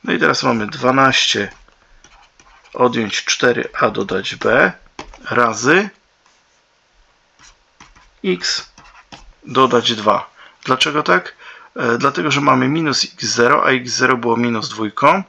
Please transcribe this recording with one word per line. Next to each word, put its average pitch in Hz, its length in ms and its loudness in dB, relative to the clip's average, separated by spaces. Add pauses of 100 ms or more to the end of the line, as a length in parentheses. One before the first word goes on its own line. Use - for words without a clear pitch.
no 175 80 -2
i 175 60 0
teraz 147 240 2
mamy 117 240 0
dwanaście 131 840 0 (1200)
odjąć 120 500 0
cztery 120 440 0 (120)
a 113 100 2
dodać 107 440 -6
b 147 380 2 (580)
razy 120 580 0 (2250)
x - 480 -4 (720)
dodać 120 500 2
dwa. 104 360 -2 (340)
Dlaczego 147 380 0
tak? 175 320 0 (420)
E, 120 220 0
dlatego, 139 320 0
że 139 100 0
mamy 131 280 2
minus 151 360 -2
x - 200 -12
zero, 120 420 2
a - 40 2
x 123 200 -2
zero 131 260 2
było 117 200 0
minus 117 320 -2
dwójką 139 600 0